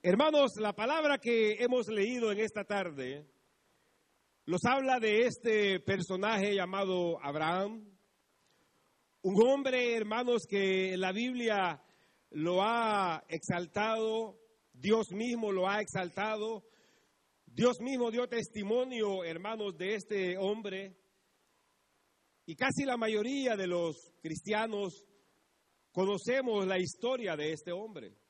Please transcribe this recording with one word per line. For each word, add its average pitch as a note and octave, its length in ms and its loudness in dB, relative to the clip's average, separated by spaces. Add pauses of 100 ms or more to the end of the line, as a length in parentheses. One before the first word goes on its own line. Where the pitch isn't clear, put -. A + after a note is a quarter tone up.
Hermanos, C#4 540 6
la G#3+ 160 -2
palabra C#4+ 460 2
que A3 440 2
hemos B3 240 2
leído A3 460 0
en G3+ 60 -2
esta G#3+ 260 -4
tarde D3 600 -6 (1200)
nos F3 200 -2
habla C4 340 2
de A3 220 4
este G#3+ 580 2
personaje G3 760 0
llamado F#3 720 -2
Abraham, F3+ 640 -2 (1300)
un F#3+ 200 4
hombre, B3+ 540 4
hermanos, A3+ 540 0
que F#3+ 480 2
la F#3+ 160 0
Biblia G#3+ 680 0 (500)
lo E3+ 300 0
ha G#3 680 2
exaltado, A3 1080 -2 (360)
Dios G3+ 380 0
mismo A3 420 -2
lo F#3 160 0
ha G3+ 100 0
exaltado, G#3 840 -4 (880)
Dios A#3+ 280 4
mismo B3 300 0
dio B3 180 0
testimonio, A3 960 -2
hermanos, F#3+ 520 -6
de F#3+ 180 -2
este F#3+ 420 -2
hombre, G3 580 -4 (1500)
y E3 100 -12
casi C4+ 300 0
la B3+ 100 0
mayoría A#3 640 0
de F#3+ 100 -2
los E3+ 540 -4
cristianos G3+ 840 -4 (840)
conocemos G#3 720 0
la F#3 140 2
historia A3+ 560 -2
de D3+ 160 -2
este D#3+ 220 -8
hombre. F3+ 420 -12 (140)